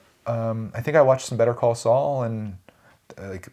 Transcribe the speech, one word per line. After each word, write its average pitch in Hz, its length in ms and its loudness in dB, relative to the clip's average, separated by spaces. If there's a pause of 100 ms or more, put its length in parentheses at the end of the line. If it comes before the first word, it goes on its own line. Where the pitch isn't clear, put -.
(260)
um, 113 480 -4
I 120 80 -8
think 147 140 0
I 151 60 8
watched 131 240 4
some 120 120 -4
Better 117 160 4
Call 117 200 2
Saul, 135 480 0
and, 110 340 -6 (600)
uh, 98 120 -12
like, 92 220 -12